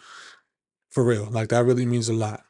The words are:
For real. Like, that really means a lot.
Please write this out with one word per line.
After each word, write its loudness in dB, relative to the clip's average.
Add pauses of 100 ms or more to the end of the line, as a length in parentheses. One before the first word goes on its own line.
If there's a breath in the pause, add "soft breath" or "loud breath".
(880 loud breath)
For 0
real. 2
Like, -4
that 2
really 2
means 0
a -2
lot. -4